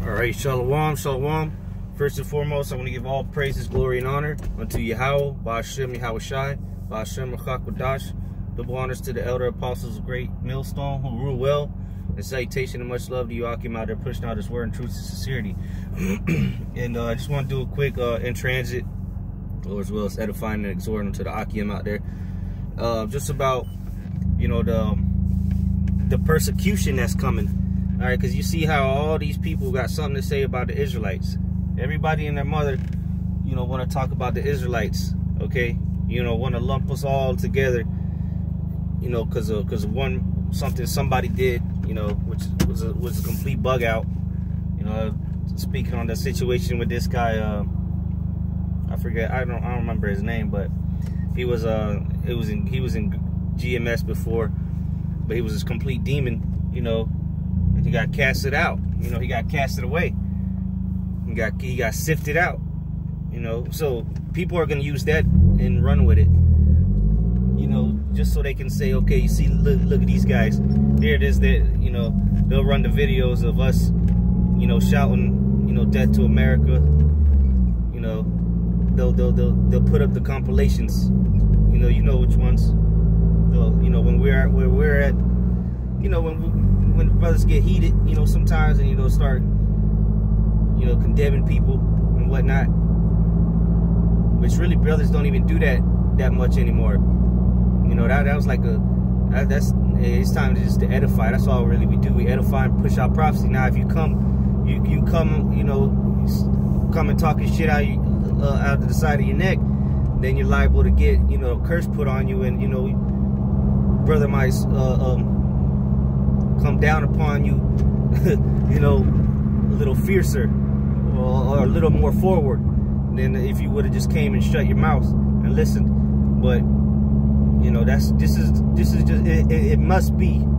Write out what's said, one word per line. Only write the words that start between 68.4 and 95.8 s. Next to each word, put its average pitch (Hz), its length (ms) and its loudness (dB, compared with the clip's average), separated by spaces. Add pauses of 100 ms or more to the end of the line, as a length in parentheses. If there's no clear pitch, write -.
they - 120 -2
can - 160 -6
say, 98 240 0
"Okay, - 240 4
you - 80 2
see, - 220 2
look, - 340 4
look - 200 2
at - 40 2
these - 180 2
guys." - 360 2
There 71 560 2
it 71 80 2
is. 67 160 4
That, 60 260 4 (140)
you - 100 0
know, - 240 0 (320)
they'll 151 180 2
run 139 180 2
the - 80 0
videos 165 520 2
of - 160 0
us, 170 320 2 (640)
you - 120 2
know, 62 100 2
shouting, - 880 2
you 67 80 0
know, 67 100 2
"Death 67 280 2
to 69 120 2
America." 71 560 4 (1120)
You 57 80 -8
know, 110 240 -2 (720)
they'll, - 160 2
they'll, - 220 2
they'll, - 240 2 (120)
they'll 62 140 4
put 64 180 4
up 64 140 2
the 64 60 -2
compilations. 64 880 0 (640)
You - 80 4
know, 52 80 4
you 52 140 4
know 52 160 4
which - 180 4
ones. - 360 4 (800)
They'll, - 320 4
you - 80 4
know, - 100 4
when - 200 4
we're 135 220 4
at, - 100 2
where - 160 2
we're 143 320 4
at, 139 140 2 (840)
you - 80 0
know, - 120 2
when 160 200 -4
we, - 80 -2 (460)
when - 140 4 (100)
brothers - 260 4
get - 200 6
heated, - 280 4 (140)
you - 80 2
know, 151 100 4
sometimes, 151 540 4
and, 147 100 4
you 147 60 2
know, - 140 2
start, 151 340 2 (1400)
you 104 80 2
know, - 100 2
condemning 147 480 2
people - 300 2
and - 560 2
whatnot. - 360 2 (1700)
Which - 200 2
really, - 180 2
brothers - 340 2
don't - 160 2
even - 180 2
do 175 140 2
that 170 220 2 (380)